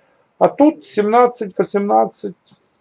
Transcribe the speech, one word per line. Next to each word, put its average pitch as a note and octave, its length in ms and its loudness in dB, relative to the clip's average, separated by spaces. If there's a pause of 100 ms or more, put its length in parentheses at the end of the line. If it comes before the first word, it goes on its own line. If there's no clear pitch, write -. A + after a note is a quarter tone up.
(380)
А F3+ 100 4
тут D4 360 2
семнадцать, A3+ 720 0
восемнадцать. G3+ 800 -2 (460)